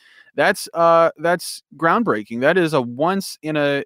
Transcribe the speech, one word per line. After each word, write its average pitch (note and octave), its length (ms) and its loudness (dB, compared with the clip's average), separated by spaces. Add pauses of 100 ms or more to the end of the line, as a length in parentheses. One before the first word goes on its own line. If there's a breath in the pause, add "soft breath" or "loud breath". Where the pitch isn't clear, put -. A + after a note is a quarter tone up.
(340 soft breath)
that's, E3+ 400 -2
uh, E3 440 4
that's E3+ 440 -4 (140)
groundbreaking. C#3 640 -2
That D#3 180 2
is E3 140 0
a D3+ 80 2
once D3 600 -4
in D#3 140 -4
a, C#3+ 300 -2